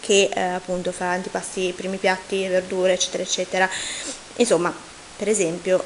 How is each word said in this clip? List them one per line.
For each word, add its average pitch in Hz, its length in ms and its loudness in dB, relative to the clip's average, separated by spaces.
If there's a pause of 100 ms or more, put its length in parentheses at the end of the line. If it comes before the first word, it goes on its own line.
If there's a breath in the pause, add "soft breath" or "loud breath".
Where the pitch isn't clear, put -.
che, 196 300 6
eh, - 80 -2
appunto 180 500 -2
fa 180 200 -2
antipasti, 185 640 -4
primi 190 200 -6
piatti, 190 520 0
verdure, 185 460 2
eccetera, - 300 -2
eccetera. 185 460 0 (680 loud breath)
Insomma, 175 400 4 (400)
per 208 140 -4
esempio 180 560 2